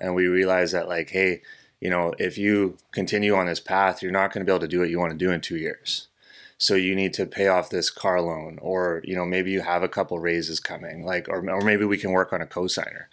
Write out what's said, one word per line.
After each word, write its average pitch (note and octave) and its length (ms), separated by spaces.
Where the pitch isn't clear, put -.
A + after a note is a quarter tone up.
and F#2 140
we F2+ 100
realize F2+ 460
that, E2+ 160
like, E2+ 220
hey, F#2 320
you - 80
know, F2 300
if F2+ 180
you G2+ 400
continue G#2 460
on F#2 100
this E2+ 140
path, F#2+ 420
you're F#2 80
not F#2+ 220
gonna G2 120
be F#2 60
able F#2 80
to E2 80
do F2 140
what F2 100
you E2+ 80
wanna E2+ 160
do F2+ 160
in E2+ 100
two E2+ 160
years. - 520
So - 160
you F#2+ 220
need F#2+ 160
to F#2+ 140
pay G2 200
off F#2 240
this F2 180
car F#2 320
loan, D#2+ 400
or, F2+ 440
you F#2 100
know, F2+ 100
maybe F#2 280
you F#2+ 80
have F2 240
a F#2 40
couple F2+ 300
raises E2 400
coming, E2 460
like, F2 240
or, F#2 200
or F#2+ 120
maybe G#2 240
we G2+ 120
can G2 140
work F#2 220
on F2 100
a D#2+ 40
cosigner. - 680